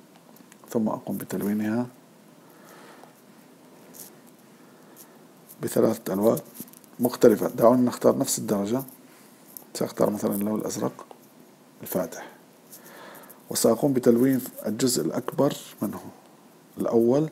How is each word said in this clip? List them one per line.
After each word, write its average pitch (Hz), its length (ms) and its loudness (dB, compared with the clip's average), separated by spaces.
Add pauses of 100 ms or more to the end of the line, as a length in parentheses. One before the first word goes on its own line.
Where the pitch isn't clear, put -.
(720)
ثم 110 180 0
أقوم - 280 -6
بتلوينها 107 720 -4 (3750)
بثلاثة 117 520 -2
ألوان 104 240 2 (600)
مختلفة. 110 480 4
دعونا 117 320 4
نختار 123 380 2
نفس 139 200 -2
الدرجة، 110 440 -2 (920)
سأختار - 360 0
مثلًا 104 240 -2
اللون 104 260 -2
الأزرق 107 460 -6 (760)
الفاتح، - 460 -6 (1200)
وسأقوم 120 420 2
بتلوين 127 480 4 (260)
الجزء 113 380 0
الأكبر 135 520 -2 (260)
منه 95 180 -6 (800)
الأول، 123 540 2